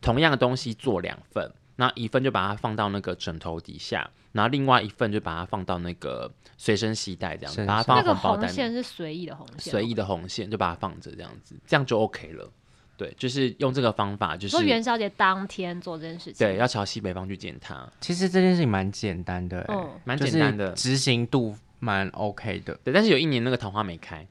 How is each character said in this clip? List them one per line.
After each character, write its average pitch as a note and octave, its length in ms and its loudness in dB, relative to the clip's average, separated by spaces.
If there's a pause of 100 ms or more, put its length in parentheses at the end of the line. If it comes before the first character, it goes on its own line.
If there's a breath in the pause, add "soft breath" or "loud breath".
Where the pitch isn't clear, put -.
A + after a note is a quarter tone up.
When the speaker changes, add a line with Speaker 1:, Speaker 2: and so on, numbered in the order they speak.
Speaker 1:
同 A#2+ 180 2
样 D#3+ 120 6
的 C#3 40 2
东 B2+ 220 4
西 A#2 160 -6
做 G#2 260 0
两 F2 160 -6 (140)
份， E2+ 200 -4 (260)
那 B2+ 180 2
一 A#2 140 -4
份 C3 160 2
就 C3+ 80 2
把 G2 160 2
它 G#2 80 -2
放 G#2+ 200 -4
到 G#2 140 2
那 G2+ 100 -2
个 F#2 140 -4
枕 E2 240 -6
头 E2 240 -6
底 - 160 -16
下， - 320 -4 (220 soft breath)
然 G#2+ 120 2
后 A#2 60 4
另 C#3 160 0
外 B2+ 160 6
一 G#2 80 -4
份 G#2+ 220 0
就 G2+ 100 0
把 E2 160 -4
它 F2 80 -6
放 G2 180 -4
到 F2+ 140 -2
那 F2 160 -4
个 B1+ 360 -6 (280 soft breath)
随 - 180 2
身 A2 180 0
携 G2 220 -6
带 E2 220 -6
这 - 60 -12
样 C#2+ 80 -10
子， D2+ 60 -6
Speaker 2:
身 G#2 100 0
上。 G2+ 80 4
Speaker 1:
把 A2+ 80 2
它 - 0 -
放 B2 200 6
到 - 120 4
红 F#2 160 2
包 - 40 4
袋 G2+ 120 -2
里 F2+ 100 -4
面。 C4 80 0
Speaker 3:
那 A#3 80 -4
个 - 0 -
红 - 0 -
线 - 0 -
是 B3 80 -4
随 D#3+ 340 -10
意 F3 120 -8
的 C#3 80 -12
红 D3 120 -18 (120)
线 - 120 -10
哦？ - 0 -
Speaker 1:
随 G#2+ 140 0
意 A#2 80 -2
的 G#2+ 100 0
红 F2+ 240 -2
线， G2 220 -8
就 G#2+ 80 -4
把 F#2+ 120 2
它 E2+ 60 -4
放 E2 240 -8
着 - 120 -16
这 - 100 -16
样 E2+ 100 -14 (120)
子， - 120 -20 (120)
这 D#3+ 100 4
样 C#3 80 4
就 A#2 140 2
OK G2+ 340 -2
了。 G#1+ 160 -16 (480 soft breath)
对， E2 200 -8
就 C3 100 -2
是 B2+ 300 2
用 C3+ 160 0
这 C3+ 80 0
个 A#2 100 4
方 G2+ 240 0
法， F2 220 -2
就 G2+ 100 -6
是 - 20 -4
Speaker 3:
说 E4 120 4
元 B3 220 4
宵 A#3 120 0
节 G#3+ 140 -2
当 F#3+ 380 2
天 F3 340 -8
做 E3+ 160 -8
这 D3+ 60 -10
件 E3 160 -10
事 E3 120 -14
情。 A2+ 160 2
Speaker 1:
对， F#2+ 100 2
要 A#2+ 100 4
朝 G#2 180 0
西 G#2 160 -6
北 G2 100 -4
方 F#2 160 -6
去 G2 80 -6
剪 E2+ 240 -10
它。 C2 240 -14 (160)
Speaker 2:
其 - 140 -4
实 F3+ 160 2
这 F#3 100 6
件 F#3 120 8
事 F3+ 100 6
情 C3+ 80 4
蛮 F#2+ 220 2
简 F#2 320 -4
单 F2+ 260 -4
的 F2+ 120 -6
欸， - 120 -6
Speaker 3:
嗯。 F#3 160 -4 (140)
Speaker 1:
蛮 B2+ 120 -2
简 C#3+ 240 2
单 G#2+ 160 4
的。 G2+ 140 -2
Speaker 2:
就 F2 60 -8
是 - 80 -4
执 C3 140 2
行 A#2+ 280 2
度 A#2 300 2 (240)
蛮 G2 300 0
OK G2+ 500 -4
的。 - 240 -8
Speaker 1:
对， B2+ 100 0
但 G3 100 6
是 A3+ 60 4
有 D#3 80 8
一 D3+ 80 4
年 C3 180 2
那 B2 60 2
个 B2 80 2
桃 G#2 140 -4
花 G#2+ 120 0
没 F2 140 -6
开 D#2+ 340 -12